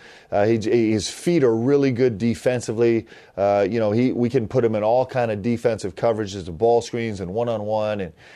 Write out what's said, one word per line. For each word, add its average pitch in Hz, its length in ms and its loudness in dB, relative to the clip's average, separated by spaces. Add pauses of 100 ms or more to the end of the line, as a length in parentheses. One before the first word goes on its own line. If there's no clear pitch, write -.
(320)
uh, 101 140 2
he, 113 120 4
his 110 520 2
feet 170 340 0
are 117 100 4
really 135 380 2
good 120 260 0
defensively. 117 920 0 (280)
Uh, 101 340 2
you 117 120 -4
know, 104 100 0
he, 120 220 2
we 120 160 0
can 117 180 0
put 123 160 0
him 110 100 2
in 104 100 -2
all 123 220 2
kind 120 260 -2
of 104 100 -6
defensive 113 540 -2
coverages, 104 500 -2
the 87 80 -10
ball 117 280 2
screens 113 380 -6
and 90 140 -8
one 120 160 -4
on 110 140 -4
one 107 360 -4
and 87 140 -8 (220)